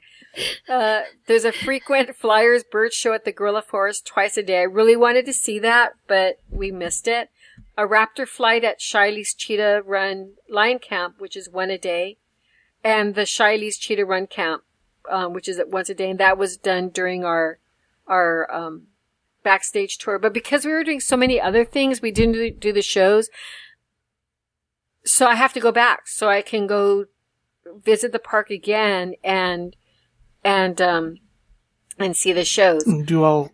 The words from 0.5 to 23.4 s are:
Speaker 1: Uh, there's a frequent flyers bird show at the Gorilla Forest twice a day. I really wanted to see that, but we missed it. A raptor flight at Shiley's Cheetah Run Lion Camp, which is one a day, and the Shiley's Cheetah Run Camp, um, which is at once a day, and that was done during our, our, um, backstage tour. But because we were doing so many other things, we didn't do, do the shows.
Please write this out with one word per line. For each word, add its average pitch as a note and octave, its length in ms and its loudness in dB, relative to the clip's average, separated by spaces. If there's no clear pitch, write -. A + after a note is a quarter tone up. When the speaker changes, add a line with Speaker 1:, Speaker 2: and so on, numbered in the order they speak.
Speaker 1:
Uh, A3 320 0
there's A3+ 160 4
a A3+ 80 0
frequent C4+ 640 -2
flyers A#3 480 4
bird A3 300 -2
show - 180 -2
at A3 140 -4
the G3+ 80 -6
Gorilla G#3 280 -2
Forest G3+ 440 -4
twice G3+ 320 -2
a A3 40 -2
day. F#3 180 0
I F3+ 40 2
really G#3+ 320 4
wanted A#3+ 300 4
to C4+ 80 -6
see G#3+ 260 -4
that, A#3 320 4
but F#3+ 300 2
we G3 220 -6
missed F3 340 -8
it. A#3 220 -2
A G#3 80 0
raptor A3 400 2
flight A#3 380 0
at A3+ 160 -2
Shiley's G#3 540 0
Cheetah G#3 520 0
Run G3 500 -4
Lion A3+ 300 0
Camp, F3+ 400 -8
which G3 160 -16
is F#3 140 -18
one F#3 200 -6
a F#3+ 80 -6
day, F3+ 400 -6
and G#3+ 320 0
the G3+ 120 0
Shiley's G#3+ 520 0
Cheetah G3+ 280 -2
Run F#3+ 200 -2
Camp, E3 380 -6
um, F3+ 240 -4
which F3+ 160 -10
is F3+ 100 -6
at E3 80 -4
once F#3 220 -6
a G3 40 -8
day, F#3+ 160 -4
and F#3+ 120 -4
that F#3+ 160 4
was F#3+ 180 -2
done F#3 320 -2
during F3+ 380 -4
our, E3 340 -2
our, E3+ 460 0
um, E3 300 -10
backstage G3 540 0
tour. G3+ 200 -4
But G3+ 160 0
because A#3 300 -2
we D4+ 80 -4
were D#4 140 -2
doing D4 160 -4
so C4 160 0
many B3+ 240 2
other A3 240 2
things, C4+ 360 -2
we A3+ 100 -4
didn't A3+ 240 2
do, A3+ 160 -4
do G#3+ 200 -4
the G3+ 100 0
shows. G#3 480 2